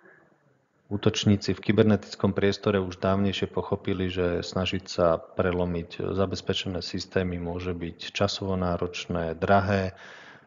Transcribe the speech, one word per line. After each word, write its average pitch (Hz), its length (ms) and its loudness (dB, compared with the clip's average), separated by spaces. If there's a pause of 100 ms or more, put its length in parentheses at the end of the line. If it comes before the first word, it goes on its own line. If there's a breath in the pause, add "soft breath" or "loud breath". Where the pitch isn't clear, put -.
(920 soft breath)
Útočníci 101 640 2
v - 80 -12
kybernetickom 104 720 4
priestore 98 480 2
už 90 160 -8
dávnejšie 98 480 2
pochopili, 92 640 -2
že 87 320 0
snažiť 92 400 -2
sa 85 320 4
prelomiť 90 960 -2
zabezpečené 95 720 -2
systémy 90 560 -4
môže 90 320 -4
byť 85 400 -8
časovo 95 480 -2
náročné, 87 720 -2
drahé 95 640 2 (520 loud breath)